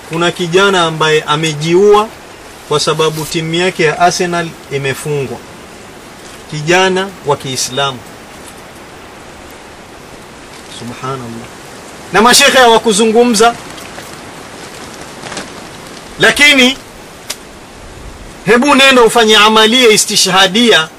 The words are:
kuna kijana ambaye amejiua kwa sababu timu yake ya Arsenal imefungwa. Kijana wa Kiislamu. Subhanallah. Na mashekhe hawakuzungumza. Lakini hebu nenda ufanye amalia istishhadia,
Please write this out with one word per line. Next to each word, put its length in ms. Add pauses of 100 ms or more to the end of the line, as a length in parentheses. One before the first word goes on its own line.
kuna 220
kijana 520
ambaye 400
amejiua 840 (600)
kwa 120
sababu 460
timu 280
yake 300
ya 160
Arsenal 480 (240)
imefungwa. 680 (1120)
Kijana 580 (160)
wa 120
Kiislamu. 600 (2750)
Subhanallah. 680 (680)
Na 80
mashekhe 360
hawakuzungumza. 1000 (2750)
Lakini 580 (1700)
hebu 300
nenda 260
ufanye 360
amalia 520
istishhadia, 1000 (120)